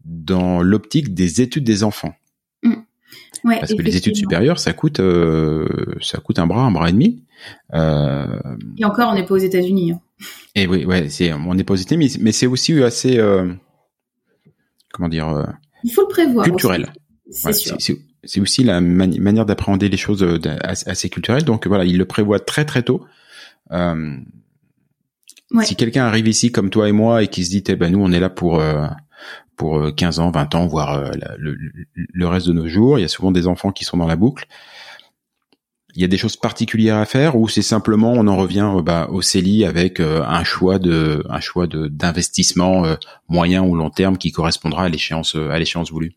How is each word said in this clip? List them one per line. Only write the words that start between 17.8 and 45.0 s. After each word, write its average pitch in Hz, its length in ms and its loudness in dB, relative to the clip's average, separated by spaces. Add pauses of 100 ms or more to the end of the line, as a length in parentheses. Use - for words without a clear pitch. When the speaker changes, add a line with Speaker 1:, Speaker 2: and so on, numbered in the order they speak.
Speaker 1:
c'est, - 60 -8 (240)
c'est - 160 -4
aussi 98 220 2
la 92 200 4
mani-, 90 380 2
manière 104 260 2
d'appréhender 101 420 0
les 95 80 0
choses, 98 260 -2
euh, 85 160 2
d'a-, 78 240 -4
as-, 92 240 -8
assez 90 220 -6
culturelle. 117 360 -2
Donc 113 220 0
voilà, 92 200 2
il 90 100 2
le 92 80 2
prévoit 104 360 0
très, - 260 -2
très 131 160 0
tôt. 127 220 -2 (680)
Euh, 80 440 -4 (1400)
Speaker 2:
Ouais. 226 120 4
Speaker 1:
si - 100 -2
quelqu'un 123 300 0
arrive 110 240 2
ici 117 240 2
comme 98 180 0
toi 107 180 2
et 104 40 2
moi 110 320 4
et - 20 2
qui 90 180 -6
se 87 60 -6
dit, 95 160 -2
eh 98 80 0
ben, 87 160 0
nous, 95 100 4
on 92 120 2
est 87 80 4
là 92 100 0
pour, 85 300 0
euh, 76 260 0 (720)
pour, 78 220 -2
euh, 76 120 0
quinze 80 300 -2
ans, 85 100 2
vingt 76 240 -2
ans, 85 140 2
voire, 73 240 -2
euh, 69 260 -4
la, - 200 -12
le, 76 160 -6
le, - 180 -12 (200)
le 87 360 -4
reste 90 180 0
de 87 60 2
nos 82 160 0
jours, 113 320 4
il - 20 0
y - 20 0
a 78 40 -2
souvent 95 240 0
des 90 160 2
enfants 92 240 -2
qui - 120 -12
sont - 120 -6
dans 85 100 2
la 82 80 2
boucle. 117 320 0 (1500)
Il 87 60 -2
y - 20 4
a 90 40 2
des 95 100 2
choses 107 180 -4
particulières 110 640 0
à 107 60 0
faire 139 300 2
ou 110 140 2
c'est 104 140 0
simplement, 110 500 2
on 113 160 4
en 98 80 4
revient, 98 400 2
euh, 90 60 2
bah, 82 280 0
au 92 120 -4
celi 98 420 2
avec, 87 340 0
euh, 78 260 0
un 76 200 0
choix 92 340 2
de, 80 500 0
un - 120 -6
choix 90 260 -2
de, 78 220 -6
d'investissement, 87 960 0
euh, 80 100 0 (340)
moyen 87 360 2
ou 92 100 2
long 80 160 -2
terme 95 280 0
qui 85 120 -4
correspondra 82 540 -2
à 90 40 0
l'échéance, 80 460 -4